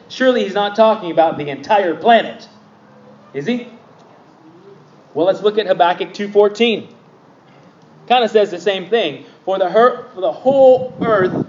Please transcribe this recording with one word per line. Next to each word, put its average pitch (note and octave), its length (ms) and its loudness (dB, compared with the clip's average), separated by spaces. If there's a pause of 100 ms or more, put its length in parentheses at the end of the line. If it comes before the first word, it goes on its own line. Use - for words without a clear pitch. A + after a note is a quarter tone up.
Surely B3 360 0
he's F#3+ 80 -8
not G3+ 240 -4
talking G#3+ 360 2
about D#3+ 260 2
the C#3+ 100 -8
entire D3+ 460 -2
planet, G#3 520 0 (840)
is C#3+ 140 -8
he? A#3+ 220 -4 (1500)
Well, D3+ 100 0
let's F#3+ 160 0
look G#3 160 0
at G#3+ 100 -2
Habakkuk F3+ 460 0
two G#3 160 -8
fourteen. G#3 600 0 (1200)
Kinda A#3+ 220 2
says G#3 220 2
the E3+ 100 -10
same F#3 300 -4
thing. F3+ 340 -2 (220)
"For F#3+ 120 -4
the F#3 120 -2
her-, A#3 420 2
for F#3 80 -14
the F3 120 -2
whole B3+ 680 2
earth F#3+ 480 -2